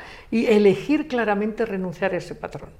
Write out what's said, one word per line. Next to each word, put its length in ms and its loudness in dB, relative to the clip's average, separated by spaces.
y 180 0
elegir 600 4
claramente 580 -2
renunciar 500 -4
a 20 0
ese 180 -6
patrón. 460 -12